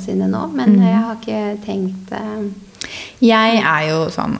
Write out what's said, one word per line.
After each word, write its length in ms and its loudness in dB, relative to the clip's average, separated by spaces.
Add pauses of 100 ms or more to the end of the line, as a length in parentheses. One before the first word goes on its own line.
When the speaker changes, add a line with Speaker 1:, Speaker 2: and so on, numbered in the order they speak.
Speaker 1:
sine 300 -2
nå, 220 -4
men 220 2
Speaker 2:
Mhm. 80 6
Speaker 1:
jeg 220 4
har 120 -8
ikke 500 -6
tenkt, 460 -6
eh, 380 -8 (720)
Speaker 2:
Jeg 440 6
er 240 2
jo 220 0
sånn 300 -4